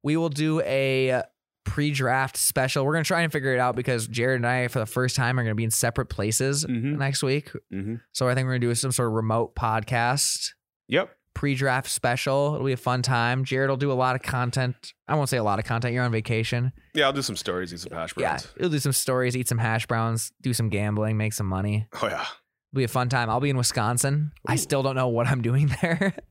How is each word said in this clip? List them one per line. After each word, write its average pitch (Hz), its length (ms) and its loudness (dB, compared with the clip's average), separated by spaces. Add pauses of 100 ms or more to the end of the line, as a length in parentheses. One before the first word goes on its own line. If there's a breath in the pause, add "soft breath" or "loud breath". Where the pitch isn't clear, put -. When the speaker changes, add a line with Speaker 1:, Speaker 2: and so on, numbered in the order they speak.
Speaker 1:
We 151 140 0
will 165 120 0
do 156 320 0
a 131 600 2 (420)
pre-draft 135 720 0
special. 135 480 0
We're 147 80 2
gonna 160 120 2
try 170 160 2
and 160 100 0
figure 135 220 0
it 123 60 2
out 123 160 2
because 120 320 0
Jared 120 300 0
and 120 100 0
I, 123 200 2
for 123 120 -2
the 110 60 0
first 127 300 0
time, 127 240 2
are 120 40 0
gonna 110 120 0
be 113 80 0
in 113 80 0
separate 120 360 0
places 131 580 0
Speaker 2:
Mm-hmm. 127 320 -2
Speaker 1:
next 139 260 -2
week. 143 280 0 (220)
Speaker 2:
Mm-hmm. 98 220 -4 (160)
Speaker 1:
So - 160 0
I 123 80 4
think 131 100 0
we're 131 80 0
gonna 127 60 0
do 120 160 2
some 127 160 -2
sort 123 180 0
of 110 40 -2
remote 110 420 0
podcast. 120 960 0 (380)
Speaker 2:
Yep. 160 240 0 (220)
Speaker 1:
Pre-draft 135 560 0
special. 139 640 0
It'll 131 100 -4
be 135 80 0
a 123 40 -2
fun 127 240 0
time. 123 440 2
Jared 135 240 0
will 135 80 0
do 143 140 0
a - 20 2
lot 127 240 2
of 127 40 -4
content. 123 720 -2 (140)
I 147 80 0
won't 143 140 0
say 131 80 0
a 113 60 2
lot 107 160 2
of 113 60 -4
content. 120 280 -2
You're 123 100 0
on 120 80 2
vacation. 113 640 0 (200)
Speaker 2:
Yeah, 147 120 4
I'll 135 80 4
do 139 80 -2
some 110 160 -4
stories, 90 360 -4
eat 85 60 -12
some 85 140 -12
hash 82 240 -6
Speaker 1:
Yeah, 98 140 0
Speaker 2:
browns. 69 160 -6 (120)
Speaker 1:
he'll 185 100 0
do 151 100 0
some 139 120 0
stories, 127 460 0
eat 123 100 -2
some 120 100 0
hash 113 280 0
browns, 113 560 -2
do 127 120 -2
some 117 140 0
gambling, 104 480 0
make 107 160 0
some 104 160 -4
money. 104 400 0 (140)
Speaker 2:
Oh, 113 60 0
yeah. - 160 -2
Speaker 1:
It'll - 520 -14
be 135 80 2
a 117 60 0
fun 123 180 0
time. 120 220 0
I'll 117 100 2
be 143 100 0
in 135 60 0
Wisconsin. 131 760 0 (120)
I 117 100 0
Speaker 2:
Ooh. - 20 2
Speaker 1:
still 135 260 0
don't 135 120 0
know 131 120 2
what 117 200 2
I'm 127 140 0
doing 131 360 4
<laughs> - 40 -2
there. 175 340 0 (160)